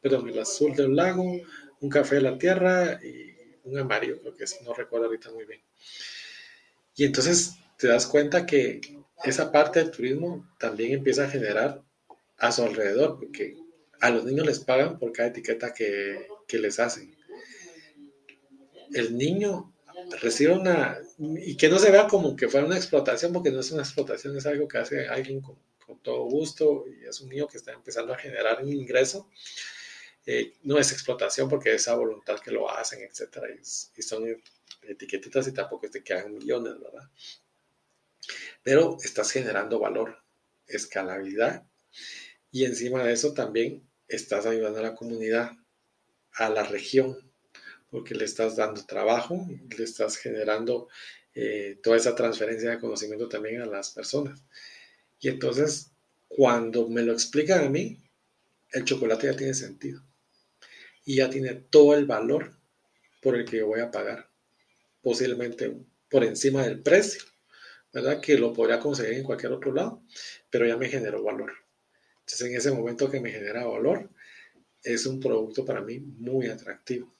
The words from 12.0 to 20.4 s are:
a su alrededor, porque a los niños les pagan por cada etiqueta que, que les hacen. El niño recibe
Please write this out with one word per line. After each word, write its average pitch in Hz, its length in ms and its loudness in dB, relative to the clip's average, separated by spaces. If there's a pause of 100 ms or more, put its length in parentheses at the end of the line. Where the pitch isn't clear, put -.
a 117 140 4
su 123 100 0
alrededor, 110 560 2
porque - 360 -10 (460)
a 117 80 4
los 117 160 2
niños 143 220 0
les - 140 0
pagan 139 380 2
por 120 140 -4
cada 117 160 0
etiqueta 117 460 -6
que, 101 520 -4 (220)
que 117 100 -2
les 107 220 0
hacen. - 340 -4 (1800)
El 117 240 0
niño 185 560 0 (480)
recibe 143 320 6